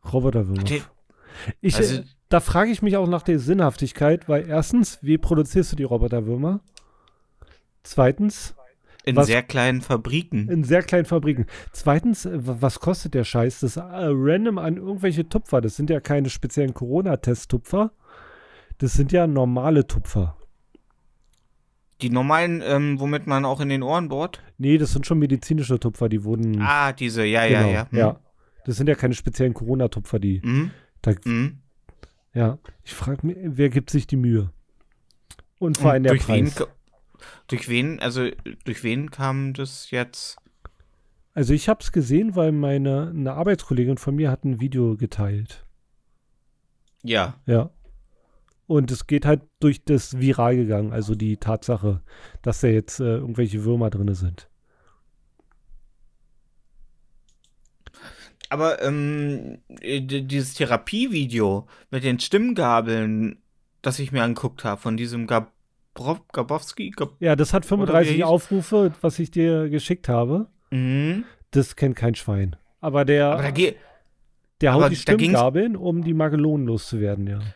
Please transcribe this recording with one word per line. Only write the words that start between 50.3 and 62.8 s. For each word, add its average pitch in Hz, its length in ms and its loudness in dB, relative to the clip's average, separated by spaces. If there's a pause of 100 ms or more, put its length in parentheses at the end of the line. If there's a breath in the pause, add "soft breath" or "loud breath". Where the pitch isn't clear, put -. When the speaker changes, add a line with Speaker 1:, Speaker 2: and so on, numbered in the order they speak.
Speaker 1:
gegangen, 107 340 0
also 110 240 -2
die 107 220 -2
Tatsache, 104 640 -2 (400 loud breath)
dass 113 180 -2
da 127 80 2
jetzt, 110 320 0
äh, 117 160 0
irgendwelche 113 480 -4
Würmer 117 260 0
drinne 101 240 -2
sind. 90 360 -6 (4000 loud breath)
Speaker 2:
Aber, 156 320 -2
ähm, 143 800 -4 (220)
äh, 131 200 -6
d-, 135 200 -6
dieses 135 320 -6
Therapievideo 120 1120 -2 (240 soft breath)
mit 131 120 -4
den 123 160 0
Stimmgabeln, 113 1200 0 (400)